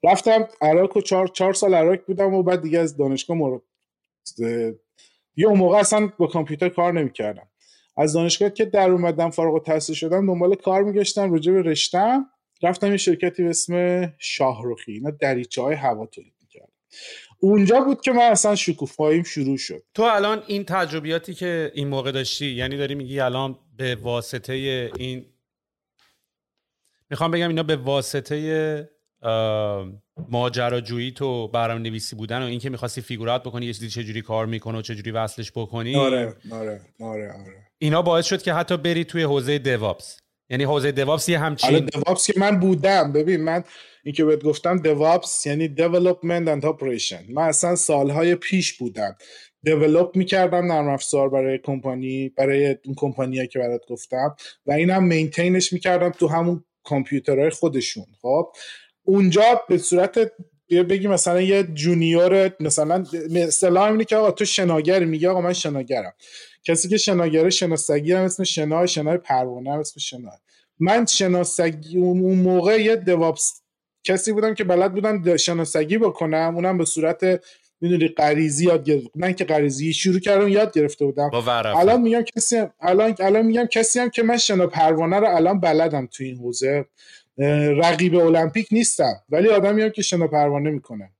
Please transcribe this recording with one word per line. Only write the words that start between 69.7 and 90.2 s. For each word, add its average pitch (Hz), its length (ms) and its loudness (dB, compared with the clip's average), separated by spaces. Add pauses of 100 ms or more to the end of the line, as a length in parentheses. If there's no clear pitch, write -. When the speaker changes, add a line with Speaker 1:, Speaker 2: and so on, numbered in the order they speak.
Speaker 1:
هم 151 60 -4
اسم 151 220 -10
شنا. 120 320 -12 (460)
من 208 280 2
شناسگی، 175 920 0
اون، 180 220 4
اون 185 180 2
موقع 185 420 4
یه 220 160 2
دیوآپس 165 640 0 (420)
کسی 190 280 -2
بودم 214 220 0
که 214 100 -2
بلد 180 300 2
بودم 208 280 -2
د-، 170 140 2
شناسگی 165 600 0
بکنم، 165 560 0
اونم 180 240 0
به 165 60 2
صورت، 170 560 0 (400)
می‌دونی، 170 280 2
غریزی 151 580 2
یاد 165 180 4
گرفت-، 139 300 0
نه 180 180 -2
که 180 120 -4
غریزی، 147 480 0
شروع 190 280 2
کردم 202 280 4
یاد 208 240 2
گرفته 147 320 0
بودم. 143 260 0
Speaker 2:
با 120 120 -2
ورقه. 117 360 0
Speaker 1:
الان 220 220 6
می‌گم 233 220 2
کسی 233 340 -2
هم... 220 140 -2 (100)
الان، 202 380 2
الان 208 280 2
می‌گم 226 200 2
کسی 226 340 0
هم 240 100 0
که 240 120 -2
من 233 140 2
شنا 190 300 2
پروانه 165 500 2
رو 202 200 4
الان 180 240 4
بلدم 156 520 2
تو 135 120 -10
این 127 120 -10
حوزه. 127 500 -2 (520)
اه، 147 300 2
رقیب 165 480 4
المپیک 165 540 2
نیستم، 190 440 2 (140)
ولی 175 200 2
آدمی 208 340 4
هم 220 60 2
که 214 140 -6
شنا 170 240 0